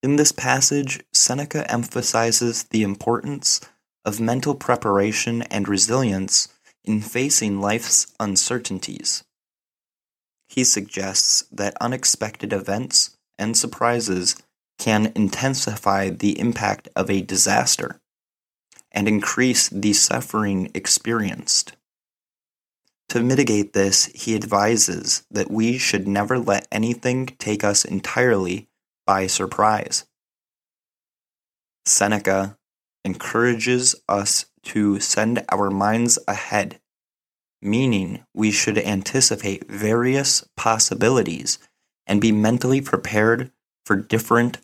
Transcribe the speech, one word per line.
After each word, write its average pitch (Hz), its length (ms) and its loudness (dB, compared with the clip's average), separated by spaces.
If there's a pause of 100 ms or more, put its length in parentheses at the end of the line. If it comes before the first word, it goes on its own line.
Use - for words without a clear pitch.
In 143 140 2
this 147 160 6
passage, 135 680 0 (100)
Seneca - 580 0
emphasizes 117 920 0
the 110 200 0
importance 117 760 -2 (420)
of 107 160 -4
mental 127 360 0
preparation 113 880 0
and 101 260 -4
resilience 101 800 0 (360)
in 107 180 0
facing 113 580 -2
life's 107 460 0 (120)
uncertainties. - 1040 -4 (1200)
He 131 160 -2
suggests - 880 0
that 101 300 -4
unexpected - 680 -4
events - 680 -2 (200)
and 110 160 -2
surprises 110 840 0 (420)
can 110 360 2
intensify 104 920 0
the 92 320 0
impact 113 560 -2
of 95 140 -2
a 98 100 0
disaster - 800 -2 (880)
and 104 160 -2
increase 107 640 0
the 101 240 0
suffering 101 800 0
experienced. - 1040 -2 (1300)
To 120 100 0
mitigate 117 540 2
this, 98 400 2
he - 200 -4
advises 104 960 0
that 101 200 -4
we 113 260 0
should 101 320 -2
never 104 300 0
let 107 340 0
anything 120 540 -2
take 107 360 -4
us 101 220 2
entirely 98 840 0 (380)
by 95 200 2
surprise. 104 800 0 (1800)
Seneca 101 720 0 (480)
encourages 120 920 0 (120)
us 101 380 0 (160)
to 104 380 0
send 113 500 0
our 98 180 2
minds 107 480 2 (120)
ahead, 101 500 -4 (840)
meaning 104 720 0
we 107 200 0
should 107 260 0
anticipate 101 880 -2
various 120 800 0 (120)
possibilities 110 1000 0 (480)
and 104 140 2
be 113 100 4
mentally 123 500 4
prepared 117 720 0 (340)
for 104 120 2
different 117 680 0